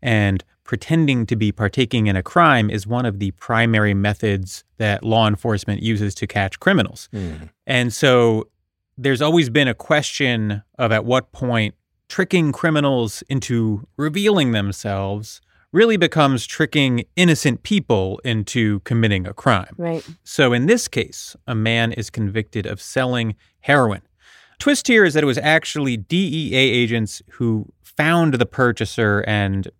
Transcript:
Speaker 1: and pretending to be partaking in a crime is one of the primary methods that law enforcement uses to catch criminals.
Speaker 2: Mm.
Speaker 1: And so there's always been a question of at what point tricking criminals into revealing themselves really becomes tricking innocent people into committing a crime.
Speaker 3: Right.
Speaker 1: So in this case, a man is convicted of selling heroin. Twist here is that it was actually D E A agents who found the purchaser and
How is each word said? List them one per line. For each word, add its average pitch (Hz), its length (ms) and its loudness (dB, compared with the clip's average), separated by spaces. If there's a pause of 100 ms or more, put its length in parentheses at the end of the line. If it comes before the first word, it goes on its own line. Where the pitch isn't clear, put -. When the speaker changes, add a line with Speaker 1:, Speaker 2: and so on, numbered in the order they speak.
Speaker 1:
and 104 420 0 (200)
pretending 135 600 0
to 117 100 -2
be 107 160 0
partaking 110 560 0
in 98 80 2
a 92 80 -2
crime 135 460 4
is 98 180 -6
one 120 180 -2
of 101 140 -4
the 98 120 -4
primary 113 640 0
methods 98 680 -2 (140)
that 104 260 -2
law 110 240 4
enforcement 104 560 -2
uses 104 320 -2
to - 100 -8
catch 98 360 -4
criminals. 170 520 0
Speaker 2:
Mm. 82 360 -10 (180)
Speaker 1:
And 123 260 0
so 120 540 4 (500)
there's 131 240 0
always 156 280 2
been 135 180 2
a 120 60 0
question 117 920 -2 (160)
of 117 140 2
at 107 100 0
what 123 300 -2
point 113 420 -2 (320)
tricking 175 460 0
criminals 139 760 0
into 117 580 -2 (120)
revealing 156 560 0
themselves 101 880 -4 (320)
really 220 240 4
becomes 147 480 2
tricking 139 580 0 (140)
innocent 156 460 2
people 101 600 -2
into 107 580 0
committing 107 460 0
a 95 60 -10
crime. 104 440 0
Speaker 3:
Right. 165 300 -6 (160)
Speaker 1:
So 127 300 2
in 123 140 2
this 226 200 2
case, - 480 -8 (100)
a 127 100 -4
man 113 360 0
is 110 180 -8
convicted 104 560 -4
of 101 140 -8
selling 123 560 -4 (260)
heroin. 123 400 2 (580)
Twist - 280 0
here 226 160 6
is 165 100 2
that 151 100 2
it 147 40 2
was 131 120 0
actually 151 580 0
D 156 540 -4
E 104 40 -2
A 131 40 2
agents 117 600 0 (100)
who 113 360 -2 (160)
found 160 520 0
the 120 100 2
purchaser 110 840 0
and 98 400 -2 (120)